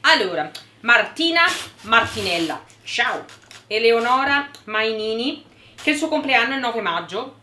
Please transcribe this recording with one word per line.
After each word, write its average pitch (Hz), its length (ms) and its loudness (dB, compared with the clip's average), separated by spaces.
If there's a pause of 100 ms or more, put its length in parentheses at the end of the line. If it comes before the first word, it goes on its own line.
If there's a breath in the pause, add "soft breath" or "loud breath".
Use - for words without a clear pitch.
Allora, 190 500 2 (300)
Martina 320 600 2 (400)
Martinella, 196 800 0 (220)
ciao. 240 400 -2 (440)
Eleonora 247 800 2 (160)
Mainini, 220 800 -4 (360 soft breath)
che 302 100 0
il 294 40 2
suo 311 140 -4
compleanno 262 420 0
è 269 40 -4
il 269 60 -4
nove 233 200 -4
maggio. 185 600 -6